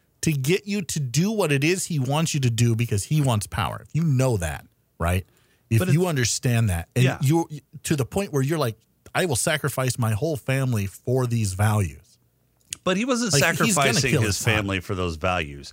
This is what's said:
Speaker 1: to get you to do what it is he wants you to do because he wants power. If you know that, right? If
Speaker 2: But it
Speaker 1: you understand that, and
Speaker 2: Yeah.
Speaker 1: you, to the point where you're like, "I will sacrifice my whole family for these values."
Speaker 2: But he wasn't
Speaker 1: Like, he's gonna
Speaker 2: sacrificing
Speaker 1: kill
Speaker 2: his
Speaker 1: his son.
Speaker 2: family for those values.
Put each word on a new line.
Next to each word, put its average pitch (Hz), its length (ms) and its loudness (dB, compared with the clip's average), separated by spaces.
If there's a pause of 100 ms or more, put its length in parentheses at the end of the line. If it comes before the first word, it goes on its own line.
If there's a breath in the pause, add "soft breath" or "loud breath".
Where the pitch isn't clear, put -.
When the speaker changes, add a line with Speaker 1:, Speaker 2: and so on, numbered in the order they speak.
(200 soft breath)
Speaker 1:
to 156 120 0
get 147 340 0
you 202 160 -4
to - 180 -6
do 147 320 0
what 190 180 0
it 143 140 2
is 175 220 0
he 160 120 -2
wants 143 360 0
you 147 60 -2
to 127 100 2
do 117 260 2
because 113 280 -2
he 151 180 0
wants 120 240 0
power. 62 420 -4
If - 60 -14
you 156 100 0
know 131 320 2
that, 80 300 -6 (320)
right? 87 260 0 (460 soft breath)
If 113 80 4
Speaker 2:
But - 100 2
it 131 60 4
Speaker 1:
you 180 120 2
understand 120 640 0
that, 85 260 -4
and 123 100 4
Speaker 2:
Yeah. 127 180 2
Speaker 1:
you, 165 260 2 (360)
to 160 120 0
the 131 80 -2
point 196 300 -4
where 135 80 2
you're 156 160 0
like, 120 180 -2 (380)
"I 170 100 2
will 160 100 0
sacrifice 135 640 0
my 113 140 0
whole 143 240 -2
family 131 500 -2
for 127 400 -2
these 110 280 0
values." 101 640 -2 (680)
Speaker 2:
But 185 140 0
he 233 80 -2
wasn't 240 260 0
Speaker 1:
Like, 143 100 4
he's 165 320 2
gonna 139 200 2
Speaker 2:
sacrificing 127 160 2
Speaker 1:
kill 123 100 2
Speaker 2:
his 110 80 2
Speaker 1:
his 98 80 -2
son. 113 200 0
Speaker 2:
family 98 240 0
for 104 140 -8
those 90 220 -2
values. 78 560 -4